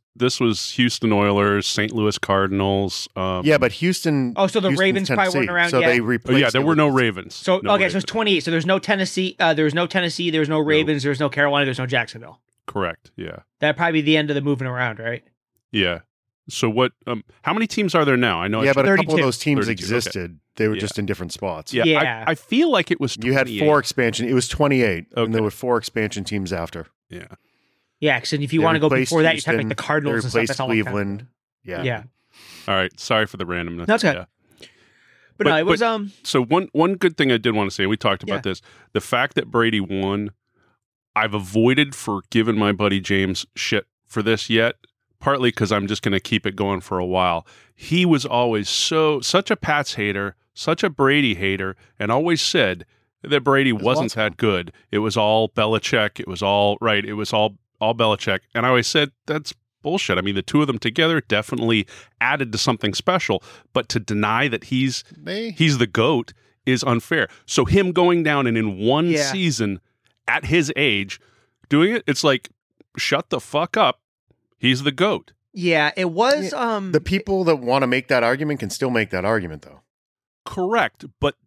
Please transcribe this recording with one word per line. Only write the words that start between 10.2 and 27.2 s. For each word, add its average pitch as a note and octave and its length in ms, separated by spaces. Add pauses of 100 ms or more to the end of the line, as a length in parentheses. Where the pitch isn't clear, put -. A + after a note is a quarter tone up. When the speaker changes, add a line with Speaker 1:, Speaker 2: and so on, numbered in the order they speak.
Speaker 3:
there D#3 100
was D3 80
no D#3 120
Speaker 1:
No. D3+ 40
Speaker 3:
Ravens, D3+ 380
there C#3+ 80
was C3+ 100
no D3 80
Carolina, C#3+ 380
there's B2+ 120
no B2+ 80
Jacksonville. A#2+ 540 (260)
Speaker 1:
Correct, F2+ 500
yeah. - 240 (200)
Speaker 3:
That'd D3+ 160
probably E3 240
be C#3+ 60
the D#3 100
end D3+ 140
of D3 40
the C#3+ 80
moving C3+ 240
around, B2 320
right? A#2 240 (480)
Speaker 1:
Yeah. F2 300 (480)
So A#2+ 220
what, B2 220 (140)
um, A#2 180 (180)
how D3+ 100
many A3 140
teams G3+ 280
are D#3+ 100
there C3+ 120
now? A2 240
I F#2 80
know A2 120
I B2+ 40
Speaker 2:
Yeah, C#3 60
Speaker 1:
should C3+ 60
Speaker 2:
but C3+ 80
a C3 60
couple G3 120
of D3+ 80
Speaker 3:
Thirty-two. D#3 160
Speaker 2:
those B2 120
teams C3+ 280
Speaker 1:
Thirty-two, G2 200
okay. G#2+ 100
Speaker 2:
existed. F2 440 (160)
They A2 120
were G#2+ 60
Speaker 1:
Yeah. F#2+ 60
Speaker 2:
just G2+ 180
in G2+ 80
different F#2 260
spots. E2+ 420
Speaker 1:
Yeah, A#2 80
I, A#2 40
Speaker 3:
Yeah. C3 400
Speaker 1:
I D#3+ 80
feel D4 360
like G3 200
it F3 100
was C3+ 200
Speaker 2:
You B2 120
had C3+ 140
Speaker 1:
twenty-eight. A#2 200
Speaker 2:
four D3+ 120
expansion, A#2+ 500
it B2+ 60
was B2 140
twenty-eight, B2+ 580 (100)
and A2+ 180
there A2+ 60
Speaker 1:
Okay. A2 40
Speaker 2:
were G#2 60
four B2 260
expansion G#2+ 480
teams F#2+ 280
after. E2+ 340 (240)
Speaker 1:
Yeah. F2 160 (720)